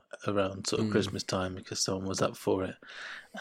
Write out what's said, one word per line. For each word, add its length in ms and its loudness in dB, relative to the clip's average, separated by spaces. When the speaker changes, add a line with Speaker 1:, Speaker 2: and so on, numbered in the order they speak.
Speaker 1:
around 400 2
sort 140 2
of 60 4
Speaker 2:
Mm. 40 0
Speaker 1:
Christmas 320 2
time 320 0
because 260 -6
someone 260 0
was 140 0
up 160 2
for 260 2
it. 120 -4